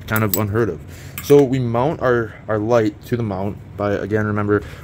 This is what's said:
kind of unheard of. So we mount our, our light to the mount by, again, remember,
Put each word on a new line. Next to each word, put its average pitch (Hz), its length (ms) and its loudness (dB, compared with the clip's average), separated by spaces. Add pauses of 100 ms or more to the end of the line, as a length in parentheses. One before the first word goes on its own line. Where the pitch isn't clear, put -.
kind 110 160 0
of 98 140 0
unheard 107 320 0
of. 78 100 -6 (440)
So 143 200 8
we 131 160 0
mount 123 420 0
our, 120 320 2 (140)
our 110 120 0
light 110 480 2
to 120 100 0
the 117 60 -4
mount 98 340 -4 (180)
by, 101 180 0
again, 104 320 0
remember, 104 380 2 (200)